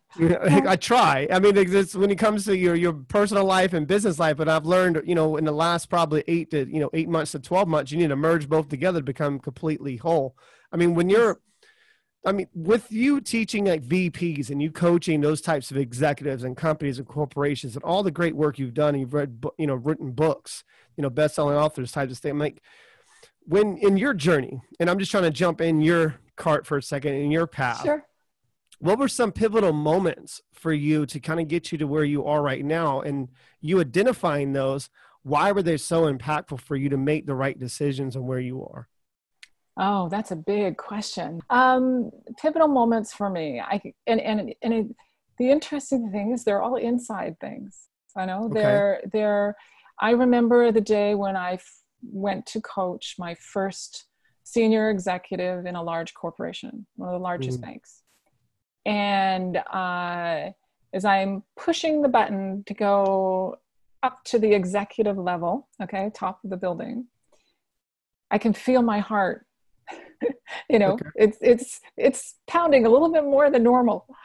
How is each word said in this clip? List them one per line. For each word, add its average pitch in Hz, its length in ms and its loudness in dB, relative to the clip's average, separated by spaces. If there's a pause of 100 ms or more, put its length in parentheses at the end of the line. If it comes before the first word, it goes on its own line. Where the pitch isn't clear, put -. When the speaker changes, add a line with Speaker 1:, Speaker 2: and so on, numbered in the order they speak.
Speaker 1:
<laughs> - 140 -20
Yeah, 170 480 4
I 190 80 4
try. 160 560 4
I 185 80 4
mean, 202 160 6
it's, 185 160 4
it's 196 240 2
when 196 140 2
it 196 80 0
comes 214 260 2
to 202 120 0
your, 175 200 2
your 170 160 2
personal 202 520 2
life 190 280 4
and 156 140 0
business 196 340 0
life, 156 160 2
but 156 120 -2
I've 160 180 2
learned, 180 380 2
you 175 120 0
know, 160 200 2
in 160 80 -2
the 151 80 0
last 165 380 0
probably 156 380 0
eight 170 240 -2
to, 147 140 0
you 156 120 -4
know, 143 160 -2
eight 160 140 -2
months 160 240 -2
to 147 80 -10
twelve 185 260 0
months, 151 240 0
you 151 80 -4
need 170 120 2
to 135 60 0
merge 156 320 0
both 156 200 0
together 156 320 -2
to 139 40 -8
become 143 360 -4
completely 139 560 -6
whole. 135 400 0 (340)
I - 60 -6
mean, 170 180 4
when 175 160 2
you're, 214 300 4 (840)
I 190 60 0
mean, 196 240 -2
with 185 380 0
you 269 280 2
teaching, 220 440 -2
like, 170 180 2
V 175 280 0
Ps 147 400 -4
and 143 120 -2
you 160 80 -2
coaching 170 500 2
those 147 200 0
types 147 320 -4
of 131 40 -4
executives 131 680 -2
and 127 120 -8
companies 151 420 -2
and 135 100 -12
corporations 143 680 -4
and 139 80 -10
all 190 220 0
the 180 80 0
great 165 240 -2
work 143 240 0
you've 123 140 -6
done, 147 200 2
and 139 60 -2
you've 131 140 -8
read, 139 260 -4
bu-, 143 180 -6
you 160 80 -2
know, 139 80 0
written 131 380 -4
books, 147 500 -2 (340)
you - 60 -4
know, 139 80 -2
best-selling 147 460 0
authors 147 340 -2
types 139 220 -4
of 120 60 -14
thing, 147 200 -6
like, 147 240 -4 (800)
when 196 380 2
in 196 180 4
your 247 180 2
journey, 143 480 0 (160)
and 170 100 2
I'm 185 120 2
just 190 100 -4
trying 190 140 2
to 165 60 4
jump 160 300 0
in 160 200 2
your 160 340 4 (220)
cart 151 280 0
for 151 120 -4
a 135 60 -2
second, 143 320 -4
in 143 180 -2
your 165 160 2
path, 123 340 -4
Speaker 2:
Sure. 294 240 -2 (720)
Speaker 1:
what 185 220 2
were 277 80 2
some 226 240 0
pivotal 208 400 2
moments 156 680 0 (120)
for - 200 -4
you 151 340 2
to 143 120 -10
kinda 160 260 -4
get 165 280 -4
you 165 60 -6
to 151 100 -2
where 151 160 0
you 143 200 -2
are 147 160 0
right 139 240 -2
now, 151 360 0
and 139 280 -6 (320)
you 180 200 2
identifying 151 720 0
those, 135 380 -2 (340)
why 147 260 2
were 202 120 0
they 165 140 2
so 165 280 0
impactful 143 560 -4
for - 160 -6
you 139 120 -2
to 139 80 0
make 143 300 0
the 139 80 -4
right 135 240 -4
decisions 135 580 -4
on 127 120 -8
where 127 120 -4
you 127 240 -8
are? - 240 -16 (880)
Speaker 2:
Oh, 190 320 0
that's 202 220 -6
a 185 60 -6
big 196 400 -2
question. 185 640 -10 (100)
Um, 254 600 2 (280)
pivotal 311 300 2
moments 233 440 2
for 202 180 -4
me, 156 300 -4
I, 196 200 -4 (260)
and, 226 140 2
and, 214 420 -4
and 233 120 0
it, 220 120 -2 (520)
the 247 120 2
interesting 277 600 -2
thing 208 200 -4
is 240 120 -6
they're 202 180 2
all 240 140 -2
inside 226 640 -4
things. - 480 -14 (280)
I 190 100 -4
know 190 180 -6
Speaker 1:
Okay. 220 160 -2
Speaker 2:
they're, 202 420 2 (100)
they're, 208 440 0 (440)
I 220 100 2
remember 240 600 6
the 220 100 4
day 208 320 2
when 196 220 -2
I 180 180 -4
f-, - 240 -14 (240)
went 196 440 -6
to - 140 -8
coach 185 580 -6
my 170 180 -8
first - 720 -8 (380)
senior 220 460 2
executive 180 760 -4
in 175 120 -8
a 175 60 -6
large 165 300 -6
corporation, 175 720 -10 (120)
one 185 120 -10
of 180 60 -6
the 180 80 -6
largest 135 380 -6
Speaker 1:
Mm. 117 40 -14
Speaker 2:
banks. - 380 -20 (840)
And, 190 720 0
uh, 175 920 -4 (420)
as 185 140 -6
I'm 196 380 2 (120)
pushing 311 460 0
the 285 60 2
button 202 560 0
to 202 100 -10
go 196 840 0 (460)
up - 220 -4
to - 140 0
the 214 140 4
executive 202 640 0
level, 180 520 -4 (140)
okay, 196 320 -6
top 190 300 -8
of 196 60 -8
the 190 80 -8
building, 185 480 -6 (1200)
I 202 60 0
can 208 160 0
feel 254 300 2
my 220 160 0
heart. 202 480 -2 (420)
<laughs> - 380 -8 (440)
You 254 80 8
know, 196 140 4
Speaker 1:
Okay. 226 120 -4 (120)
Speaker 2:
it's, 214 240 4
it's, - 400 2 (160)
it's - 380 0 (120)
pounding 311 400 4
a - 20 6
little 285 220 6
bit 320 140 2
more 285 260 4
than 262 140 2
normal. 240 420 4 (180)